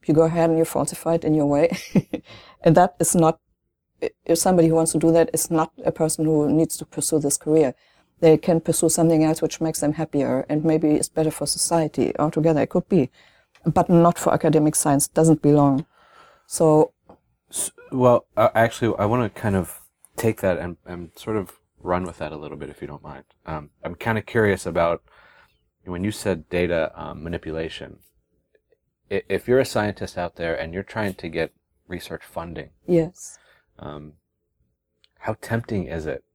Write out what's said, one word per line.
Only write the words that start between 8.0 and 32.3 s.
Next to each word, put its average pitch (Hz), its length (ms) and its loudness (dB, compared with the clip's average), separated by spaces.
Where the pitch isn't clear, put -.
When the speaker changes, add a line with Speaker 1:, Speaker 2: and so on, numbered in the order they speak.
Speaker 1:
They 156 180 8
can 165 240 0
pursue - 280 0
something 165 340 2
else 156 180 0
which - 200 -4
makes 160 180 -4
them 147 140 0
happier 139 560 -2
and 151 160 -2
maybe 160 240 2
is - 180 0
better 156 240 -2
for - 140 -8
society 151 720 -2
altogether. 156 440 2
It - 80 -2
could - 200 -4
be, 165 220 2
but 165 240 0
not 170 280 6
for - 160 0
academic 151 420 2
science. 139 320 0
Doesn't 160 340 4
belong. 143 440 4
So. 156 460 4
Speaker 2:
S-, - 220 -8
well, 123 340 4
uh, 113 200 4
actually, 113 420 0
I 101 80 0
wanna 113 240 0
kind 101 260 -4
of 90 260 -4
take 110 260 -2
that 87 160 0
and, 87 280 -10
and 87 300 -14
sort 110 220 -8
of 95 220 -10
run 90 240 -2
with 87 140 -12
that 76 140 -8
a 78 60 -12
little 76 200 -14
bit, 73 120 -14
if 73 120 -18
you 71 60 -12
don't 73 160 -16
mind. 69 200 -18
Um, - 240 -10
I'm 87 120 -10
kinda 110 260 -4
curious 104 440 0
about 85 380 -2
when 90 180 -10
you 104 80 -4
said 90 380 -6
data, 85 460 -2
um, 76 280 -14
manipulation. 80 760 -10
I-, 98 180 -4
if 95 180 -4
you're 127 120 4
a 131 60 2
scientist 104 520 -6
out 87 180 -8
there 82 200 -6
and 82 180 -8
you're 95 100 -8
trying 104 300 -8
to 87 160 -12
get 82 240 -6
research - 360 -12
funding, 160 480 -14